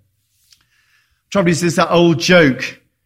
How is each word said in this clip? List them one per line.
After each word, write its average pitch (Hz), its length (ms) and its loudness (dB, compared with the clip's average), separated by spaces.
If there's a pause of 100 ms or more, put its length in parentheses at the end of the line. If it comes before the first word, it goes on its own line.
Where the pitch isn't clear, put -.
(1300)
Trouble 190 180 -2
is, 165 140 -2
there's 170 140 -4
that 165 140 -2
old 170 300 2
joke, 160 600 0 (240)